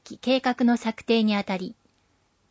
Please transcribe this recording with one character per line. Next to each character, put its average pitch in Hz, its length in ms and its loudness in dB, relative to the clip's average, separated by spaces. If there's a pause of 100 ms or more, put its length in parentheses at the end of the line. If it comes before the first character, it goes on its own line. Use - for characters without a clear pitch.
期 - 140 -18
計 254 220 0
画 254 260 0
の 240 100 4
策 - 280 -6
定 226 200 2
に 214 120 0
あ 202 80 -2
た 196 120 -6
り、 185 200 -8 (760)